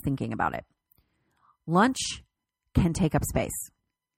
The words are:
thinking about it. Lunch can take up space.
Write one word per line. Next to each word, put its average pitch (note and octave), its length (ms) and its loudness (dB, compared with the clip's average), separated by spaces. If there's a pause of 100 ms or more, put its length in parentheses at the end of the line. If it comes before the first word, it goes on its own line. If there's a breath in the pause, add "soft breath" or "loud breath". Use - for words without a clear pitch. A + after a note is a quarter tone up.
thinking B2 300 -2
about E2+ 200 -2
it. - 120 -8 (1000)
Lunch G3+ 580 2 (520)
can E3 180 4
take D#3+ 220 2
up C#3+ 80 0
space. - 480 -4 (460)